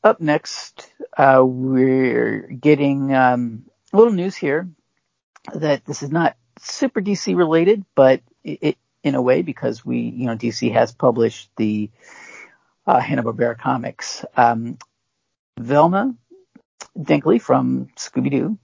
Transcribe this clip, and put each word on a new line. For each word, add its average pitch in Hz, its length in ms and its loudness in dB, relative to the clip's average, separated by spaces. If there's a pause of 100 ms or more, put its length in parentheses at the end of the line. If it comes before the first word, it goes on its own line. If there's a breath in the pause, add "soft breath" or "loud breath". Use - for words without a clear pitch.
up 214 160 4
next, - 680 -4 (260)
uh, 135 280 6
we're 127 1040 0
getting, 139 640 0
um, 123 500 0 (280)
a 190 40 2
little 226 160 6
news 185 220 -4
here 165 340 -4 (880)
that 151 300 -2
this - 180 -10
is 139 80 -8
not 190 260 0 (220)
super - 420 -4
D 196 140 -2
C 185 200 -4
related, 175 500 2 (100)
but 131 260 4 (220)
it, - 200 -10
it, - 160 -2 (260)
in 139 100 0
a 131 80 -2
way, 131 200 2
because 120 420 -6
we, 120 160 -4
you 120 260 -6
know, 117 80 -4
D 113 160 -4
C 117 200 -4
has 117 220 0
published 117 640 -2
the, 107 340 -2 (960 loud breath)
uh, 135 140 4
Hanna-Barbera 117 580 -4
comics. - 680 -8 (120)
Um, 117 420 2 (800)
Velma 170 560 2 (840)
Dinkley 147 420 0
from 127 560 -2
Scooby-Doo 139 680 -4